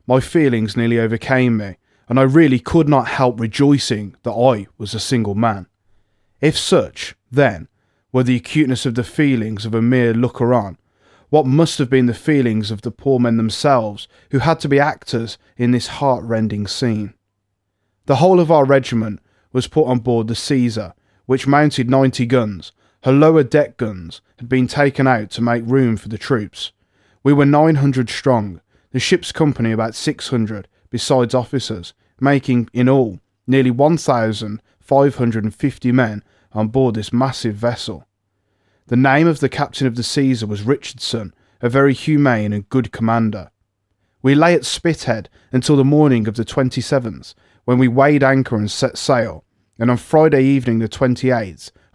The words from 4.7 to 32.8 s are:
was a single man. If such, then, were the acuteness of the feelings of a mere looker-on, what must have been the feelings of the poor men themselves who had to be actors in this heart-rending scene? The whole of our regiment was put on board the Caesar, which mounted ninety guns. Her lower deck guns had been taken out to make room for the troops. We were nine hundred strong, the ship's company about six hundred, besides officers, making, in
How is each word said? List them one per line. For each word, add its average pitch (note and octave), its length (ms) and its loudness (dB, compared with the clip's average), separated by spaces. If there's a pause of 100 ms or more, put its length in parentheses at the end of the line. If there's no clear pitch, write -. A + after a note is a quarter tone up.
was G#2+ 160 -10
a A2 60 -6
single G#2+ 360 -2
man. G#2 320 -2 (760)
If D3+ 160 2
such, - 580 -2 (160)
then, A#2 380 0 (420)
were B2+ 120 2
the B2 120 2
acuteness B2+ 500 -2
of A#2+ 100 -2
the A#2+ 100 -4
feelings A2 600 -2
of A2 100 -4
a A2+ 60 0
mere A#2+ 320 2
looker-on, A#2+ 640 -2 (520)
what D3 160 2
must C#3+ 320 2
have B2+ 120 -2
been B2+ 180 4
the A#2 80 0
feelings A#2 560 0
of G#2 100 -8
the A#2 100 -8
poor C3+ 280 -2
men A#2 180 0
themselves A2+ 680 -2 (240)
who C#3 80 0
had D#3 220 0
to D3+ 60 -6
be C#3 120 4
actors B2 580 -4 (180)
in A#2+ 160 0
this A#2+ 160 0
heart-rending A2 800 -4
scene? G#2+ 460 -4 (920)
The C3+ 100 2
whole F3+ 240 4
of D#3+ 100 0
our D3 140 4
regiment B2 560 0 (320)
was B2+ 140 -2
put D3+ 180 0
on B2 140 0
board A#2 280 -2
the A2+ 80 -6
Caesar, A2+ 580 -4 (340)
which C3 200 -2
mounted C#3+ 420 2
ninety C3 360 2
guns. A2 480 -2 (300)
Her C3 100 2
lower D#3 300 6
deck D3 340 -2
guns F#2 440 -10 (160)
had A#2+ 120 -16
been B2+ 180 2
taken C#3 400 0
out A2 240 0
to A2+ 100 -8
make A#2+ 240 0
room B2 300 2
for G#2 140 -12
the A2 80 -8
troops. - 560 -6 (500)
We C#3 80 4
were C#3+ 140 4
nine D3+ 300 4
hundred C3 340 0
strong, G#2 500 -2 (320)
the C3 80 -4
ship's F3 320 -2
company B2 400 0
about A2 240 -4
six - 320 -6
hundred, A2 400 -4 (220)
besides B2 440 0
officers, A#2+ 600 -6 (260)
making, C3 540 0
in B2 160 2